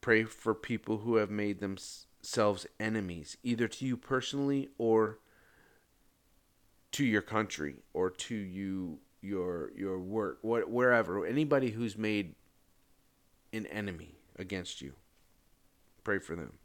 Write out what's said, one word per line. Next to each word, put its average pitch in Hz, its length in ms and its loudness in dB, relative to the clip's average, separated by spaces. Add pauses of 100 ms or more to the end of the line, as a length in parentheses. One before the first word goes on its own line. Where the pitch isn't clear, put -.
Pray 113 220 6
for 110 300 -2
people - 460 -2
who 113 160 0
have 104 160 2
made 104 300 -2
themselves - 1040 -2 (120)
enemies, 98 640 -4
either 117 260 0
to - 180 -6
you 127 120 -2
personally 139 800 -2
or 110 400 4 (1700)
to - 120 0
your 110 200 4
country 92 540 -2 (160)
or 92 180 0
to - 240 -8
you, 95 640 -6 (220)
your, 90 540 -4
your 95 240 -4
work, 95 420 -2
wh-, 113 280 0
wherever. 113 560 4
Anybody 135 460 2
who's 107 260 -4
made 104 380 0 (1160)
an 110 140 -6
enemy 95 480 -8 (200)
against 92 460 -8
you, 67 120 -12 (1120)
pray 101 140 2
for 82 180 8
them. 78 180 -2 (120)